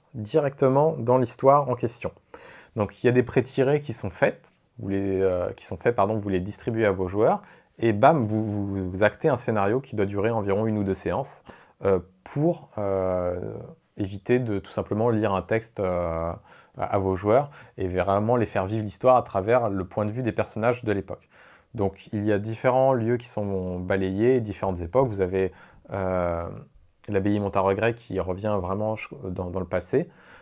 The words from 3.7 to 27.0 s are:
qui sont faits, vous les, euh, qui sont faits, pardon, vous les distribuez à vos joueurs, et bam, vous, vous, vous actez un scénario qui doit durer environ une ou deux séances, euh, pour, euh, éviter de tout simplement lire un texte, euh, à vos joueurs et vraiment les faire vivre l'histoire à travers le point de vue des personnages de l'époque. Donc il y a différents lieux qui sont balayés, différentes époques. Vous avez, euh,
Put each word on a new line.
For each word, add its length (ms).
qui 140
sont 160
faits, 440
vous 80
les, 340
euh, 300
qui 140
sont 120
faits, 180
pardon, 200
vous 140
les 100
distribuez 460
à 60
vos 160
joueurs, 340
et 160
bam, 320
vous, 180
vous, 460
vous 140
actez 260
un 80
scénario 440
qui 140
doit 120
durer 240
environ 340
une 120
ou 60
deux 100
séances, 500
euh, 160
pour, 540
euh, 800
éviter 420
de 180
tout 140
simplement 380
lire 240
un 100
texte, 360
euh, 520
à 200
vos 180
joueurs 360
et 100
vraiment 500
les 80
faire 200
vivre 180
l'histoire 340
à 40
travers 480
le 160
point 200
de 60
vue 120
des 80
personnages 540
de 80
l'époque. 340
Donc 380
il 100
y 80
a 80
différents 540
lieux 240
qui 100
sont 520
balayés, 600
différentes 400
époques. 280
Vous 120
avez, 320
euh, 560